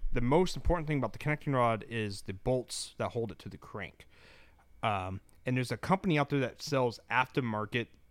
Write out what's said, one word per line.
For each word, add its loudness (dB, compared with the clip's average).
the 4
most 4
important 2
thing 0
about 0
the -12
connecting -2
rod 4
is -4
the -8
bolts -4
that -2
hold -4
it -14
to -14
the -10
crank. -12
Um, -2
and 2
there's 0
a -2
company 2
out 0
there 2
that -4
sells 0
aftermarket 0